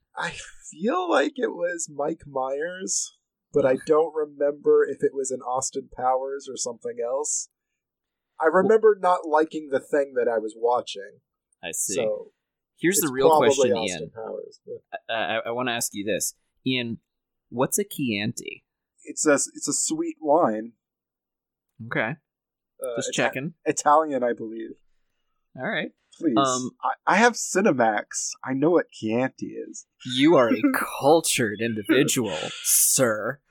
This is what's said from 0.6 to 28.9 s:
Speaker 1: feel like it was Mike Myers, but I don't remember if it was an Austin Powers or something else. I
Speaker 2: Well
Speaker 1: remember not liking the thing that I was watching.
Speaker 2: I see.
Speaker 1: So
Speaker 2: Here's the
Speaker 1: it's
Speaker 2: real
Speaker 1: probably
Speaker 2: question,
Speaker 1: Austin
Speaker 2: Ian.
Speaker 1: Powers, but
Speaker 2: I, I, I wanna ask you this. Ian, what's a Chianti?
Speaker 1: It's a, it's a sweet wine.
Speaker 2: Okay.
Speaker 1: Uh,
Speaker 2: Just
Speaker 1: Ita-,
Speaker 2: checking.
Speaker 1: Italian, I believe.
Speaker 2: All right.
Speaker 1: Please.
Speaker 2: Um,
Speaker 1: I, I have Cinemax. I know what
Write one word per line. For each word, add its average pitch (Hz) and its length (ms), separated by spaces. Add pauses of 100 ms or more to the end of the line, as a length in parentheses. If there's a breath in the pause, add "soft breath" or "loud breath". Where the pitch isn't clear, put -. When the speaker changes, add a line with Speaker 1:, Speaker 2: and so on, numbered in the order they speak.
Speaker 1:
feel 311 400
like 294 260
it 226 140
was 175 420
Mike 147 340
Myers, 143 880 (360)
but 139 140
I 131 100 (100)
don't 156 280
remember 147 760
if 135 140
it 139 100
was 135 200
an 123 80
Austin 127 560
Powers 131 520
or 123 80
something 117 480
else. 135 440 (920)
I 156 40
Speaker 2:
Well 165 180
Speaker 1:
remember 214 380
not 180 260
liking 156 440
the 131 100
thing 139 360
that 120 120
I 113 100
was 110 180
watching. 113 600 (440)
Speaker 2:
I 85 100
see. - 220
Speaker 1:
So 104 360 (460)
Speaker 2:
Here's 185 240
the 170 80
Speaker 1:
it's 131 40
Speaker 2:
real 131 160
Speaker 1:
probably 147 200
Speaker 2:
question, 135 280
Speaker 1:
Austin 92 260
Speaker 2:
Ian. - 120
Speaker 1:
Powers, 107 500
but - 480
Speaker 2:
I, - 20
I, 107 320
I 113 40
wanna 123 220
ask 117 200
you 101 120
this. 101 300 (320)
Ian, 123 320 (520)
what's 127 280
a 202 60
Chianti? 113 800 (400)
Speaker 1:
It's - 220
a, 294 80
it's - 340
a 147 40
sweet 160 480
wine. 123 520 (1120)
Speaker 2:
Okay. 123 280 (680)
Speaker 1:
Uh, 123 140
Speaker 2:
Just 120 140
Speaker 1:
Ita-, - 60
Speaker 2:
checking. 131 380 (120)
Speaker 1:
Italian, 147 560
I 120 120
believe. 113 360 (840)
Speaker 2:
All 131 120
right. 208 220 (280)
Speaker 1:
Please. 143 180
Speaker 2:
Um, 127 340 (120)
Speaker 1:
I, 135 320
I - 20
have 233 180
Cinemax. 127 960 (140)
I 127 80
know 139 180
what 170 200